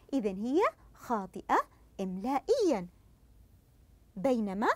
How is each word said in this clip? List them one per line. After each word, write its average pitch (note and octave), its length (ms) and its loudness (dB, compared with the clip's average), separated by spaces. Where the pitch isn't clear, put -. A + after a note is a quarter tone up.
إذن G3+ 280 -2
هي C4 200 2
خاطئة - 640 -2
إملائيًا. A#3 880 0
بينما G#3+ 600 0